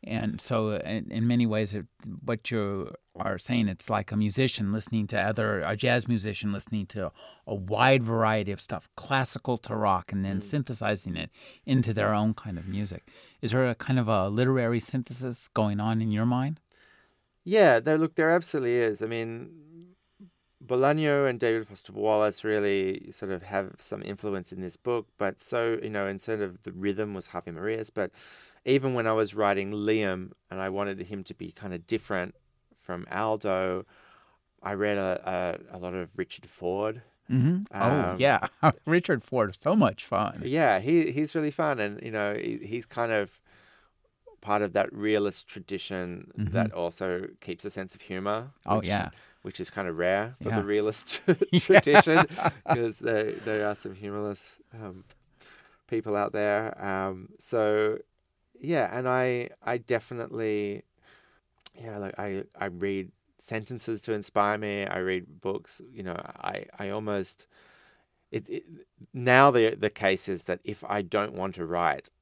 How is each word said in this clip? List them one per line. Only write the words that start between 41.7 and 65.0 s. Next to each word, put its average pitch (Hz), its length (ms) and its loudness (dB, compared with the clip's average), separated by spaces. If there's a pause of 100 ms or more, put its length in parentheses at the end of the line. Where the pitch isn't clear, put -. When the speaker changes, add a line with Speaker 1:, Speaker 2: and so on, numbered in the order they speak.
Speaker 2:
And, 104 220 -4
you 113 100 -8
know, 104 240 -2
he, 113 280 -4
he's 113 220 -8
kind 117 260 -2
of 104 300 0 (1000)
part 104 200 0
of 98 120 -2
that 98 200 2
realist 104 540 0
tradition 92 920 -8
Speaker 1:
Mm-hmm. 107 160 -2
Speaker 2:
that 104 200 0
also 90 540 -4 (140)
keeps 87 240 -10
a 104 40 -6
sense 92 260 -10
of - 60 -20
humor, 101 480 -4 (160)
Speaker 1:
Oh, 104 140 2
Speaker 2:
which, 92 80 -4
Speaker 1:
yeah. 92 220 0 (320)
Speaker 2:
which - 180 -10
is 117 100 -6
kind 98 180 -6
of 82 100 -4
rare 98 440 0
for 113 80 -4
Speaker 1:
Yeah. 110 100 2
Speaker 2:
the 101 60 -2
realist 107 580 0
<laughs> - 180 4
Speaker 1:
<laughs> - 100 0
Yeah. 175 80 8
Speaker 2:
tradition, 165 680 8 (400)
'cause 117 320 2
there, 110 320 0
there 107 360 -2
are 104 80 -2
some 98 200 -12
humorless, 101 640 -8 (140)
um, 98 320 -14 (840)
people 110 280 -2
out 101 180 0
there. 104 500 0
Um, 95 460 -4 (100)
so, 107 600 2 (600)
yeah, 139 380 0
and 127 100 -2
I, 127 420 0 (140)
I 123 140 -2
definitely, 113 1080 -2 (960)
yeah, 110 160 -10
like, 98 220 -6
I, 98 240 -4 (160)
I 98 60 -2
read 95 460 -2 (280)
sentences 110 600 -6
to 113 120 -4
inspire 104 440 2
me. 101 280 -2
I 90 140 -2
read 92 420 -2